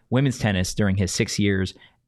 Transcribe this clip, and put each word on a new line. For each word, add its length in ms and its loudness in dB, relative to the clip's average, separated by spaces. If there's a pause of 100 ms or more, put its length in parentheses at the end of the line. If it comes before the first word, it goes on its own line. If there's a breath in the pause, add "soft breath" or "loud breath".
women's 300 0
tennis 340 0
during 220 2
his 160 0
six 260 -2
years 360 0 (340 soft breath)